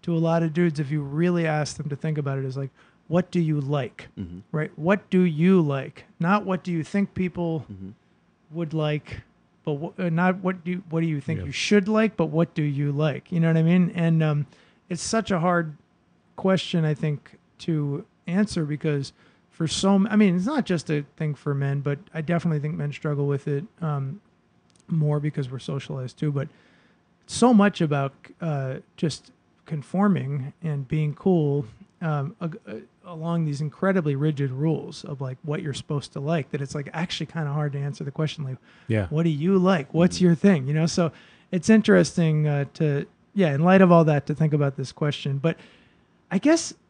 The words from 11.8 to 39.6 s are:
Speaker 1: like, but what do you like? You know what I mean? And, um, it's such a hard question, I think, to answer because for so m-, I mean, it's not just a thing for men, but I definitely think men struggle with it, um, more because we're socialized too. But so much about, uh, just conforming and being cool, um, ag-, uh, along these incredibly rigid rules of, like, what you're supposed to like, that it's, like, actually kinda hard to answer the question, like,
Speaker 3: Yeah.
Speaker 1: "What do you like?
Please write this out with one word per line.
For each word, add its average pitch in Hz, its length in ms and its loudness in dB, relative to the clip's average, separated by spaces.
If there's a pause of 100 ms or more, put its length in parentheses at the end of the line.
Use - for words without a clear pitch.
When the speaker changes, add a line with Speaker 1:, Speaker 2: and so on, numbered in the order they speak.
Speaker 1:
like, 214 260 2
but 160 120 0
what 156 260 0
do 160 100 -2
you 143 300 -2
like? 151 400 -2
You 170 80 0
know 165 60 4
what 160 100 4
I 160 60 4
mean? 175 320 4
And, 165 280 2
um, 147 220 0 (440)
it's 175 120 -6
such 220 300 -2
a 180 80 0
hard 170 340 0 (640)
question, 185 500 0
I 151 80 2
think, - 460 -6 (200)
to 151 460 -4 (220)
answer 180 380 0
because 147 460 -4 (380)
for 160 180 -4
so 196 280 2
m-, 196 160 4
I 214 60 0
mean, 196 180 6
it's 180 100 -2
not 285 200 -2
just 170 260 -4
a 147 120 -2 (140)
thing 151 160 -4
for 143 220 -4
men, 139 240 -2
but 143 180 -4 (160)
I 160 80 -8
definitely 165 380 -2
think 151 160 -6
men 147 160 -6
struggle 143 340 -4
with 143 220 -2
it, 147 160 -4 (180)
um, 147 400 -6 (680)
more 147 320 0
because 143 300 -4
we're 131 100 -12
socialized 135 600 -8
too. 151 120 -2
But 139 160 -4 (800)
so 240 300 4
much 202 260 6
about, 143 320 0 (260)
uh, 139 360 -4 (220)
just - 340 -4 (340)
conforming 143 960 -2
and 143 260 -6
being 151 280 -2
cool, 147 500 2 (360)
um, 151 400 -4
ag-, 165 260 -8
uh, - 60 -12 (320)
along 170 400 -4
these 143 160 -4
incredibly 156 540 -2
rigid 139 360 -2
rules 143 540 -4
of, 139 160 -10
like, 131 220 -8
what 151 200 -6
you're 143 100 -6
supposed - 400 -6
to 160 60 -10
like, 151 320 -4
that 139 100 -6
it's, 139 140 -10
like, 139 180 -8
actually 160 320 -6
kinda 151 260 -6
hard 147 220 -2
to 143 60 -6
answer 143 240 -6
the 139 80 -8
question, 156 320 -4
like, 131 140 -8 (300)
Speaker 3:
Yeah. 107 220 0
Speaker 1:
"What 156 140 0
do 170 60 4
you 165 280 2
like? 180 360 2